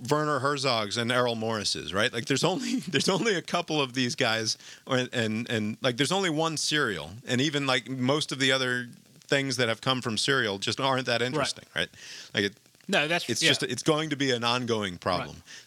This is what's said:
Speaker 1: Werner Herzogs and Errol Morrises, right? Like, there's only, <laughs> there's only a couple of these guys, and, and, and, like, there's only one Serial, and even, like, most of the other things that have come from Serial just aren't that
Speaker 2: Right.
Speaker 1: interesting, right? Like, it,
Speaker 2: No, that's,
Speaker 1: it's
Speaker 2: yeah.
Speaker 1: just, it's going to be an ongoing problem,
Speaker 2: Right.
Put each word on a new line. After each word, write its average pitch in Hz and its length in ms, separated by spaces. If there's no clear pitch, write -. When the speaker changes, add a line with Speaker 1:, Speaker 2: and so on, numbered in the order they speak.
Speaker 1:
Werner 151 320
Herzogs 127 560
and 117 160
Errol 123 220
Morrises, 104 580
right? 107 200
Like, 113 140
there's 135 180
only, 190 320
<laughs> 202 120
there's 180 220
only 208 240
a 160 80
couple 165 400
of 127 100
these 123 220
guys, 110 420
and, 127 260
and, 113 380
and, 110 320
like, 123 160
there's 139 140
only 190 180
one 160 260
Serial, 104 540
and 127 160
even, 143 240
like, 127 240
most 131 420
of 139 60
the 131 140
other 123 360
things 139 320
that 123 100
have 113 140
come 131 180
from 113 160
Serial 113 420
just 110 220
aren't 131 240
that 120 160
Speaker 2:
Right. 120 60
Speaker 1:
interesting, 135 380
right? 85 120
Like, 104 100
it, 101 80
Speaker 2:
No, 160 200
that's, 170 200
Speaker 1:
it's 117 140
Speaker 2:
yeah. 160 80
Speaker 1:
just, - 120
it's 127 200
going 156 260
to 143 80
be 135 140
an 120 140
ongoing 113 520
problem, 82 400
Speaker 2:
Right. 80 60